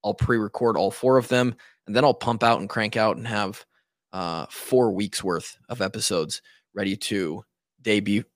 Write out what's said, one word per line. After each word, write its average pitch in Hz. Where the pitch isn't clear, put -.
I'll 104
pre-record 113
all 98
four 131
of 120
them, 123
and 104
then 131
I'll 131
pump 117
out 117
and 98
crank 110
out 110
and 113
have, 104
uh, 85
four 123
weeks 98
worth 87
of -
episodes 92
ready 98
to 95
debut 104